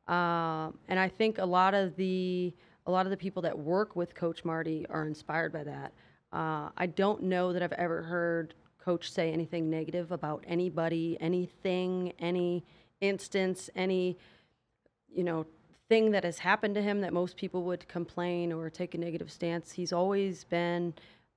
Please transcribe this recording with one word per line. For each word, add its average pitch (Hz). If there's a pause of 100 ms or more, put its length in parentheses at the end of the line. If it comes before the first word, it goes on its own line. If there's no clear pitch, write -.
Um, 170 (100)
and 185
I 190
think 220
a 190
lot 185
of 190
the, 180 (340)
a -
lot 185
of 190
the 196
people 185
that 170
work 180
with 175
Coach -
Marty 160
are 156
inspired 156
by 151
that. 139 (400)
Uh, 156
I 180
don't 196
know 180
that 180
I've 170
ever 165
heard 165 (240)
Coach 175
say 165
anything 165
negative 160
about 151
anybody, 165
anything, 180
any 175 (360)
instance, 190
any, 185 (920)
you 180
know, 165 (420)
thing 220
that 196
has 170
happened 202
to 214
him 202
that 175
most 175
people 185
would 180
complain 175
or 160
take 180
a 170
negative 165
stance. 170
He's 175
always 190
been 175 (420)